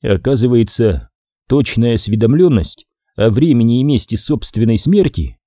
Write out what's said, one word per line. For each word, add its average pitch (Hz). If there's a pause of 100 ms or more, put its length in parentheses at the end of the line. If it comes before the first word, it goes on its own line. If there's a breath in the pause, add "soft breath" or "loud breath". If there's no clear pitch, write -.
Оказывается, 113 (380)
точная 120
осведомленность 117 (300)
о 113
времени 120
и 131
месте 135
собственной -
смерти 170